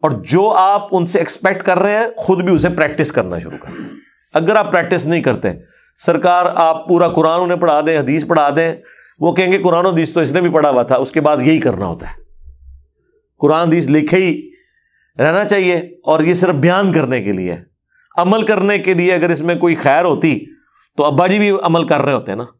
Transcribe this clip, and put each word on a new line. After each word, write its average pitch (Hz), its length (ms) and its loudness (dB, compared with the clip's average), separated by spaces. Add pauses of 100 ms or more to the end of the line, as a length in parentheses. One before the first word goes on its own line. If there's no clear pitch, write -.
और 151 80 2
जो 156 360 0
आप 202 440 2
उनसे 175 280 0
एक्सपेक्ट - 420 -2
कर 185 160 0
रहे 202 180 0
हैं, 226 180 -2
खुद 185 260 0
भी 180 120 0
उसे 170 160 2
प्रैक्टिस 156 420 -2
करना 92 280 -4
शुरू - 180 -14
कर - 140 -18
दें। - 260 -16 (380)
अगर 165 220 0
आप 208 100 -2
प्रैक्टिस 170 400 -2
नहीं 165 160 -2
करते, 98 380 -2 (380)
सरकार, 175 480 2
आप 160 420 0
पूरा 175 200 4
कुरान 165 320 2
उन्हें 175 200 -2
पढ़ा 156 200 2
दें, 156 180 0
हदीस 147 260 -2
पढ़ा 151 260 2
दें, 165 240 0 (460)
वो 160 120 2
कहेंगे, 185 260 0
"कुरान 180 280 2
हदीस 165 280 0
तो 170 80 2
इसने 151 180 0
भी 175 100 0
पढ़ा 151 180 2
हुआ 127 160 2
था, 127 120 0
उसके 135 240 -2
बाद 147 220 2
यही 156 160 4
करना 98 280 -2
होता 82 200 -8
है।" - 100 -14 (1200)
कुरान 156 300 2
हदीस 160 180 0
लिखे 151 300 2
ही 185 340 -2 (720)
रहना 165 240 2
चाहिए, 185 600 -2
और 156 200 2
ये 175 100 2
सिर्फ 180 200 0
बयान 180 380 2
करने 131 280 0
के 101 120 -4
लिए, 90 320 -6 (540)
अमल 196 240 2
करने 202 360 0
के 185 160 0
लिए। 175 160 2
अगर 175 200 0
इसमें 165 280 -2
कोई 170 160 2
खैर 151 300 2
होती, 151 420 0 (500)
तो 147 60 0
अब्बा 147 260 2
जी 202 100 2
भी 208 120 2
अमल 170 340 0
कर 147 160 0
रहे 135 140 0
होते 101 180 -4
हैं 101 60 -8
ना। 123 220 -12